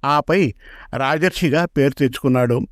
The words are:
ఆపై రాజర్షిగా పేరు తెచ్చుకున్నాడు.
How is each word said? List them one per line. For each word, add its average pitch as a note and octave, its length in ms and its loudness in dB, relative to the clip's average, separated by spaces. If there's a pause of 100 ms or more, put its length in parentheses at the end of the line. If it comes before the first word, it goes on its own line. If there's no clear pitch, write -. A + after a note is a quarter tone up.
ఆపై D3 480 0 (440)
రాజర్షిగా D#3 680 0
పేరు C#3 280 0
తెచ్చుకున్నాడు. B2+ 680 0 (100)